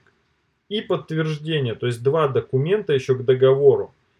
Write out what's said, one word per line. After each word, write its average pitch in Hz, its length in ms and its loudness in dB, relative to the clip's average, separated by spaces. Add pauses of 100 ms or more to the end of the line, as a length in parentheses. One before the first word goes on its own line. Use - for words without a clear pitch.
(680)
и 214 120 -6
подтверждение, 156 920 -4
то 120 120 -6
есть 120 160 -6
два 147 240 2
документа 147 680 -2
ещё 131 220 0
к 120 100 -10
договору. 131 680 4 (260)